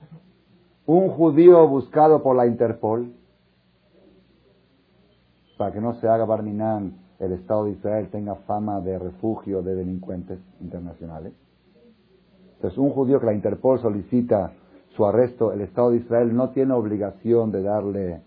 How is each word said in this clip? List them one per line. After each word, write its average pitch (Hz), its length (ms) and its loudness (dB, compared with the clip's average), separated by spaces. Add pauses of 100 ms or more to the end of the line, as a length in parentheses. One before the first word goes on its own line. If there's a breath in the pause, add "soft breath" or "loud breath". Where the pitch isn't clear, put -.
(840)
un 180 240 2
judío 165 580 8
buscado 147 560 2
por 131 120 4
la 123 120 4
Interpol, 117 640 -2 (2500)
para 98 160 -6
que 104 80 -8
no 117 140 -4
se 117 120 -4
haga 113 180 2
Bar 110 180 -2
Minan, 104 500 -4 (260)
el 92 120 -4
Estado 104 340 -4
de 104 60 -2
Israel 104 400 -6
tenga 101 240 -8
fama 104 440 -6
de 92 200 -6
refugio 95 640 -6
de 95 100 -6
delincuentes 92 640 -8 (220)
internacionales. 85 720 -14 (1200)
Entonces, 98 200 -8
un 139 140 0
judío 131 280 0
que 117 60 -4
la 107 80 2
Interpol 107 460 0
solicita 107 720 -2 (440 soft breath)
su 113 80 0
arresto, 113 480 2
el 101 100 -6
Estado 120 280 0
de 120 80 2
Israel 117 380 0
no 127 160 0
tiene 135 220 0
obligación 107 800 0
de 95 120 -4
darle 98 640 -4